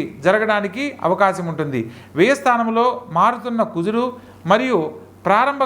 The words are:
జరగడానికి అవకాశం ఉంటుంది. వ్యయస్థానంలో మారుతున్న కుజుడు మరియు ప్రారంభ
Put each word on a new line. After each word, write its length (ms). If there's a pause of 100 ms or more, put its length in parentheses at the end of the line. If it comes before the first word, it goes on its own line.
(260)
జరగడానికి 580 (240)
అవకాశం 440
ఉంటుంది. 300 (360)
వ్యయస్థానంలో 680 (320)
మారుతున్న 460 (120)
కుజుడు 280 (480)
మరియు 280 (480)
ప్రారంభ 380